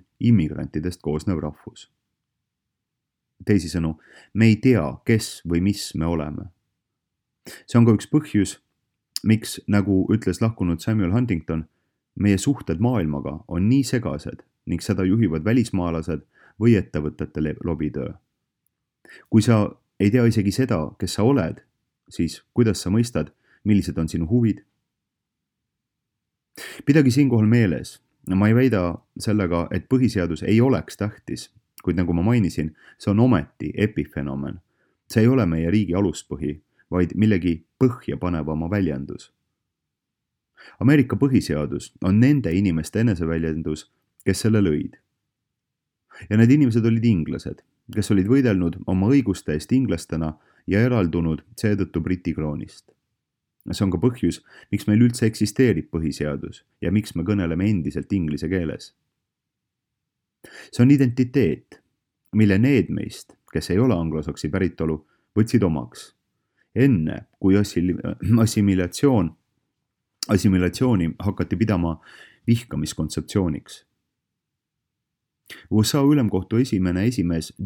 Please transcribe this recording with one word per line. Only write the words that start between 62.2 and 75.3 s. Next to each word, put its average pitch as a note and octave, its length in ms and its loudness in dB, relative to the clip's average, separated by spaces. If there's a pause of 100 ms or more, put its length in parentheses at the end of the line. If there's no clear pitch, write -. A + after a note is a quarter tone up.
mille G2+ 240 6
need B2 320 4
meist, - 480 -10 (160)
kes - 200 -4
ei G2 80 2
ole B2+ 120 2
anglosaksi D#2 560 -4
päritolu, E2 540 -4 (340)
võtsid A2+ 320 2
omaks. - 440 -8 (600)
Enne, G2 540 0 (100)
kui F#2+ 240 4
assimil-, F2+ 400 -2 (400)
assimilatsioon, G2+ 920 2 (1000)
assimilatsiooni F#2 880 0
hakati F2+ 400 -4
pidama E2+ 380 -2 (480)
vihkamiskontseptsiooniks. D#2+ 1400 -4 (1900)